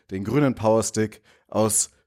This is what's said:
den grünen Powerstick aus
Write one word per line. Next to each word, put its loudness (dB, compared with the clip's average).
den -6
grünen 0
Powerstick 0
aus 0